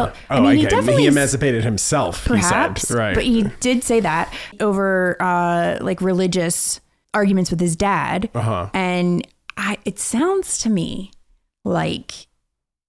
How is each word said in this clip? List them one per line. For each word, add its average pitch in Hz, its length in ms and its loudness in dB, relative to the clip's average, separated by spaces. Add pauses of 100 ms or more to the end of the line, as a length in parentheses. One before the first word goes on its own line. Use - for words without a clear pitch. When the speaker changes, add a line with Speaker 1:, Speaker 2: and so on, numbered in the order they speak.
(120)
Speaker 1:
still, - 0 - (180)
Speaker 2:
Oh, 135 60 2
Speaker 1:
I - 40 6
mean, 139 180 6
he 311 80 4
Speaker 2:
okay. - 100 2
Speaker 1:
definitely - 260 4
Speaker 2:
He - 60 6
Speaker 1:
s-, 143 40 6
Speaker 2:
emancipated 135 520 2
himself, 123 600 -2
he - 40 -2 (120)
said. - 0 -
Speaker 1:
perhaps, 185 520 0
Speaker 2:
Right. 110 240 0
Speaker 1:
but 113 80 0
he 233 180 2 (180)
did 247 220 0
say 233 180 2
that 170 320 -2 (280)
over, 190 600 0
uh, 175 600 0
like, 180 200 -4
religious 180 800 0 (320)
arguments 196 360 2
with 170 120 -2
his 175 160 0
dad. 190 580 -2
Speaker 2:
Uh-huh. 110 400 -2
Speaker 1:
And 180 500 0 (320)
I, 202 280 -6
it - 160 -6
sounds 370 580 -2
to 233 100 -2
me 196 440 -2 (520)
like, 170 600 -4 (640)